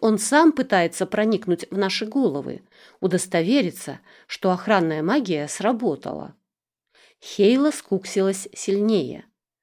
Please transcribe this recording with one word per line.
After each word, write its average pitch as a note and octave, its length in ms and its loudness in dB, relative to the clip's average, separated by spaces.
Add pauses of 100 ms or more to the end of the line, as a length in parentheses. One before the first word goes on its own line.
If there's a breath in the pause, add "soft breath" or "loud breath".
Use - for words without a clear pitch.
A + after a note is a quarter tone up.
он A3 180 2
сам D4+ 340 4
пытается F#3+ 540 0
проникнуть G#3 640 -2
в F#3 60 -6
наши G3 300 -2
головы, G#3+ 560 -2 (380 soft breath)
удостовериться, F3+ 1000 0 (260 soft breath)
что - 240 -2
охранная F3 520 0
магия F3+ 460 -2
сработала. G#3+ 880 -4 (880 soft breath)
Хейла C4 480 4
скуксилась G3 840 -2
сильнее. G3 720 -2 (360)